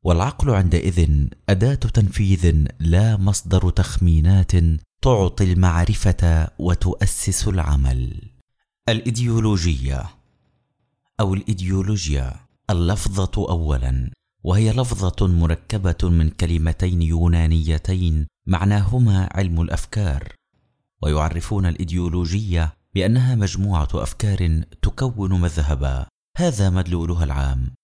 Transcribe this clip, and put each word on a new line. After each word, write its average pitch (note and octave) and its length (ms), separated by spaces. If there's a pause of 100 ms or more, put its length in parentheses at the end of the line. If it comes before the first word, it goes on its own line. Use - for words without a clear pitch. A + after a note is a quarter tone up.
والعقل G#2+ 460
عندئذ E2+ 760 (220)
أداة G#2+ 260
تنفيذ F#2+ 880 (140)
لا G2 380
مصدر F#2+ 520
تخمينات F2 840 (500)
تعطي G2 520
المعرفة F2 960 (120)
وتؤسس F2+ 880
العمل. C#2 760 (680)
الإيديولوجية G2+ 1120 (1160)
أو G2 140
الإيديولوجيا، F2+ 1000 (360)
اللفظة F#2+ 800
أولًا، C2 600 (340)
وهي G#2+ 280
لفظة G#2+ 560
مركبة F2 840
من E2 200
كلمتين E2+ 720
يونانيتين E2 1300 (200)
معناهما G2+ 840
علم E2+ 300
الأفكار، - 720 (680)
ويعرفون D#2+ 640
الإيديولوجية F2 1080 (220)
بأنها A#2+ 400
مجموعة F#2+ 580
أفكار F2 680 (180)
تكون G2+ 600
مذهبا، C#2+ 640 (320)
هذا A2+ 320
مدلولها E2+ 540
العام C2+ 480 (120)